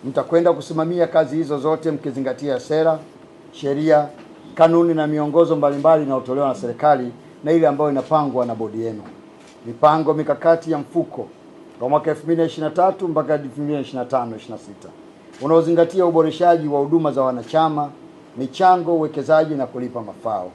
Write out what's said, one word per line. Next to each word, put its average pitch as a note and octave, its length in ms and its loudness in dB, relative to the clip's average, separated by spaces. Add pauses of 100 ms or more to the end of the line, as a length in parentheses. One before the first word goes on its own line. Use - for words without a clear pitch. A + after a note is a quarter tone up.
mtakwenda E3 480 0
kusimamia E3 540 -2
kazi D#3 300 0
hizo D3 220 -2
zote D#3 320 -2
mkizingatia C3+ 680 -6
sera, D#3 380 0 (540)
sheria, D3 560 2 (460)
kanuni E3 400 4
na D#3 120 0
miongozo D3+ 500 2
mbalimbali D3 480 2
inayotolewa C3+ 440 -2
na B2+ 60 -2
serikali B2 580 0 (320)
na D3+ 80 0
ile E3 160 4
ambayo D3 220 0
inapangwa C3+ 560 0
na A#2 80 -6
bodi A2 300 -6
yenu. A2 180 -8 (640)
Mipango D3+ 480 2
mikakati D#3+ 580 0
ya D3 60 -2
mfuko C#3+ 480 -6 (520)
kwa B2 100 -4
mwaka D3+ 220 0
elfu D3+ 140 -6
mbili E3 160 0
na E3 60 2
ishirini D#3+ 240 -6
na D3+ 60 -6
tatu F#3 320 0
mpaka D3+ 260 -2
elfu C#3 260 -8
mbili D3 140 -4
na C#3+ 60 -4
ishirini B2+ 240 -8
na B2 60 -10
tano A#2 260 -4
ishirini G#2+ 220 -16
na - 80 -20
sita F#2+ 220 -20 (540)
unaozingatia E3 640 2
uboreshaji D#3+ 600 2
wa C#3+ 120 0
huduma D3+ 320 0
za C3 100 0
wanachama, D3 680 -2 (460)
michango, F3 580 2
uwekezaji D#3 600 0
na C3+ 120 -4
kulipa A#2+ 360 -10
mafao. G2+ 520 -8